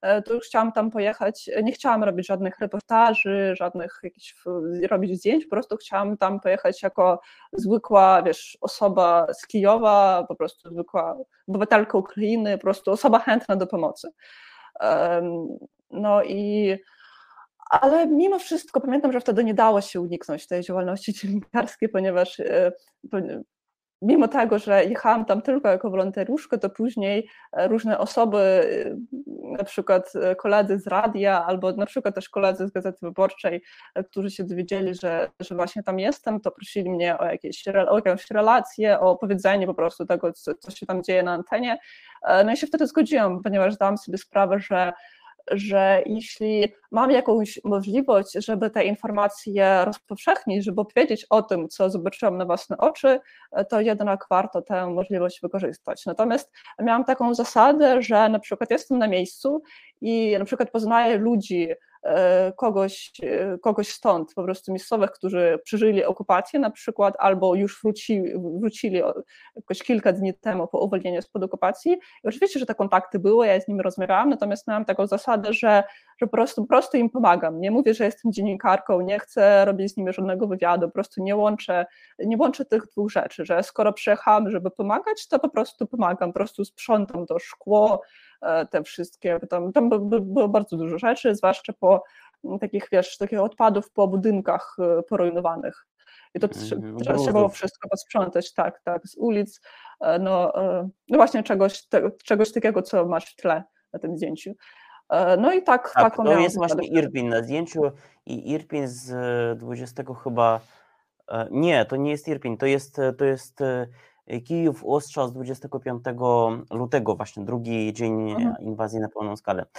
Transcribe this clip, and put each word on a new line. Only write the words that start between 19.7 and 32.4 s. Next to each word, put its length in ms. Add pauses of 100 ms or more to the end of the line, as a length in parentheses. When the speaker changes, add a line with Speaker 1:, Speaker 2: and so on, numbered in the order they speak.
Speaker 1:
się 200
uniknąć 460
tej 160
działalności 520
<laughs> 40
dziennikarskiej, 680
ponieważ, 520
e, 320 (380)
po-, 80 (840)
mimo 260
tego, 300
że 260
jechałam 400
tam 180
tylko 260
jako 220
wolontariuszka, 680
to 120
później, 580 (240)
e, 160
różne 300
osoby, 400
e, 580 (600)
na 60
przykład, 520
e, 200
koledzy 420
z 80
radia 600
albo 260
na 140
przykład 280
też 140
koledzy 400